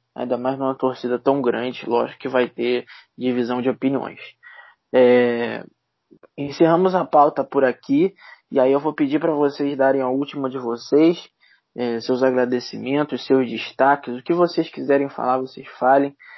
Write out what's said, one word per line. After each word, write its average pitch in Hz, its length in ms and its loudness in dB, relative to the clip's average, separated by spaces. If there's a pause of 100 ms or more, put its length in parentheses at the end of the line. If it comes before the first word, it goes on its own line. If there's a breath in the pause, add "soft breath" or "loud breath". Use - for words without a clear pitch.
(140)
ainda 123 240 -4
mais 131 200 -4
numa 131 160 -4
torcida 127 440 -4
tão 139 240 0
grande, 120 440 -4
lógico 120 340 -2
que - 80 -10
vai 127 200 0
ter 120 380 -4 (320 loud breath)
divisão 123 420 -2
de 123 80 -2
opiniões. 127 520 -4 (760 loud breath)
É, 120 680 2 (760)
encerramos 165 560 2
a 175 100 0
pauta 147 400 2
por 139 180 0
aqui, 139 520 0 (360 loud breath)
e - 80 -2
aí 131 140 4
eu 143 80 2
vou 147 140 -4
pedir 147 260 0
pra 160 140 0
vocês 143 420 -2
darem 135 240 2
a 127 80 -2
última 139 400 -4
de 131 100 -8
vocês, 143 680 0 (480 soft breath)
é, 117 240 -4
seus 127 220 -2
agradecimentos, 127 1040 -2
seus 135 240 2
destaques, 127 680 -2
o 127 40 -14
que - 100 -2
vocês 170 380 0
quiserem 139 400 0
falar, 127 280 -2
vocês 131 300 -10 (100)
falem, 139 380 2 (220 loud breath)